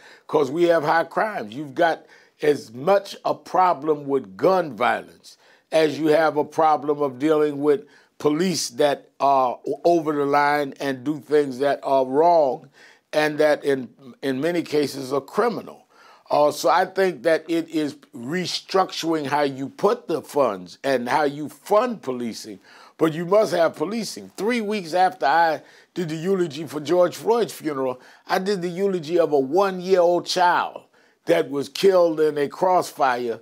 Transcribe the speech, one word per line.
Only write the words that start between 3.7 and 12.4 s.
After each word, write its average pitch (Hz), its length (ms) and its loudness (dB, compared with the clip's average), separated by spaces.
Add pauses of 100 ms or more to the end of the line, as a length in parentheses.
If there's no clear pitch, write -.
with 131 300 -4
gun 170 380 0
violence 107 640 -4 (320)
as 156 280 2
you 156 100 0
have 151 280 4
a 147 80 0
problem 151 560 0
of 131 180 -4
dealing 151 420 2
with 147 260 2 (320)
police 156 520 0
that 143 400 -2 (100)
are 131 460 2
o-, 139 180 -6
over 160 280 2
the 143 140 0
line 143 540 2
and 135 220 -4
do 147 160 -4
things 139 400 0
that 139 240 0
are 135 220 2
wrong 147 640 2 (440)